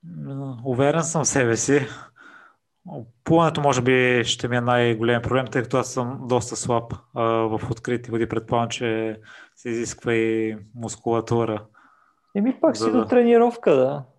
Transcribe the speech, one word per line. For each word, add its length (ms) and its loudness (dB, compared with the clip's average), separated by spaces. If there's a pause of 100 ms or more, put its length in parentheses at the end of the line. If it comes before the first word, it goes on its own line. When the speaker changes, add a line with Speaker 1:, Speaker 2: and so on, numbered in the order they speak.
Speaker 1:
М, 600 -12
уверен 380 2
съм 220 -2
в 40 0
себе 280 2
си. 300 2 (1400)
Плуването 360 4
може 220 2
би 420 4
ще 240 -4
ми 80 -2
е 40 2
най-голям 640 2
проблем, 240 0
тъй 160 -2
като 140 -2
аз 160 -2
съм 360 -4
доста 280 0
слаб, 380 -4 (200)
а, 80 -2
в 380 0 (100)
открити 400 -6
води. 180 -2
Предполагам, 400 -2
че 520 -4 (360)
се 120 -12
изисква 460 -4
и 440 0 (160)
мускулатура. 920 -2 (680)
Speaker 2:
Еми 260 0
пак 160 2
Speaker 1:
За 80 -2
Speaker 2:
си 60 2
Speaker 1:
да 80 2
Speaker 2:
до 100 0
тренировка, 680 4
да. 300 2 (140)